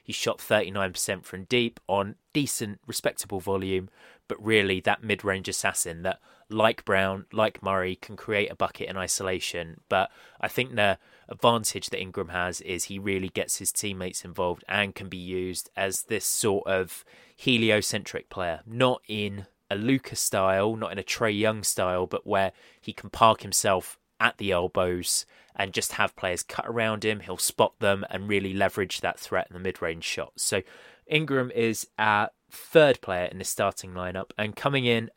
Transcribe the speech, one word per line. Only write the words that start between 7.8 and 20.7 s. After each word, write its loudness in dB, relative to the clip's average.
can -14
create 0
a -12
bucket -4
in -8
isolation. -4
But 2
I -2
think -4
the 4
advantage 2
that -4
Ingram -6
has -2
is -6
he -8
really -2
gets -4
his -4
teammates -6
involved -2
and 0
can -12
be -10
used -6
as -2
this -4
sort 0
of -2
heliocentric 0
player, -4
not 2
in -4
a 0
Luka 0
style, 4